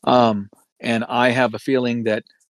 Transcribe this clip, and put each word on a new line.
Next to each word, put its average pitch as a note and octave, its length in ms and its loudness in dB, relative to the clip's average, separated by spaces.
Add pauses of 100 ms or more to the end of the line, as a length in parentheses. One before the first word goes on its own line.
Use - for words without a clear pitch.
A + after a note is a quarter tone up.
Um, A2+ 440 2 (300)
and A#2 300 -4
I B2 220 2
have A#2+ 240 0
a G#2+ 40 -8
feeling B2 460 -2
that, G#2+ 180 -2 (380)